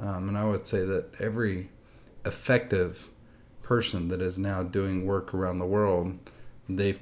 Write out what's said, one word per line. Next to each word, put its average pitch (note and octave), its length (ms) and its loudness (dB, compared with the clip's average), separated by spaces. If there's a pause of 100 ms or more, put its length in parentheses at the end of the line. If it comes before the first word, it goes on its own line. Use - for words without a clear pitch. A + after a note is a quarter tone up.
Um, G2 280 -2
and G2+ 80 0
I G#2 80 2
would G#2 220 0
say F#2+ 180 2
that F#2+ 220 0 (140)
every G#2+ 500 -2 (540)
effective G2 840 0 (540)
person G2+ 460 0
that F2+ 120 -2
is F2+ 200 -2
now F#2+ 240 0
doing F#2+ 420 0
work G2 260 0
around F2+ 260 0
the F2+ 80 0
world, F#2+ 520 2 (500)
they've G2 340 2